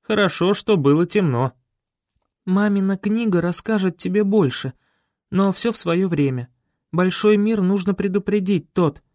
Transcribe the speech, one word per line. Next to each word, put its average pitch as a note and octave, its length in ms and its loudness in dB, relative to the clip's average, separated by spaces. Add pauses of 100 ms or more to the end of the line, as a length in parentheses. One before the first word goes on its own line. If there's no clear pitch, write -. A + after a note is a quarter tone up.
Хорошо, G3 540 0
что G3+ 240 0
было D3 280 4
темно. C3+ 460 0 (960)
«Мамина G3 480 0
книга G#3 460 0
расскажет F#3 560 -2
тебе F#3+ 260 -2
больше, F#3 480 0 (580)
но F#3+ 220 0
все A#3 180 -2
в A3+ 60 -6
свое F3+ 320 -2
время. C#3 400 -2 (440)
Большой F#3 440 2
мир G#3 240 0
нужно F#3+ 320 0
предупредить, F#3+ 800 -2
Тод. E3 300 0 (120)